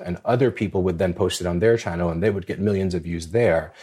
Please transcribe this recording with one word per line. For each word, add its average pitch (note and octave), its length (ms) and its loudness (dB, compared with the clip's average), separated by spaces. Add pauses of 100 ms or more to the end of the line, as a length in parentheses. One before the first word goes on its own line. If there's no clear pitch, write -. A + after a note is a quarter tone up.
And F2 220 -8
other B2 240 4
people G2 320 -2
would F2+ 160 0
then F2+ 160 0
post - 260 -2
it F2+ 60 -4
on F2 140 0
their A#2 180 4
channel F2 320 -2
and E2 120 -2
they G#2+ 60 2
would G2 180 -2
get D#2+ 140 -6
millions F#2+ 340 0
of E2 100 -4
views E2+ 240 -6
there. E2 440 2 (100)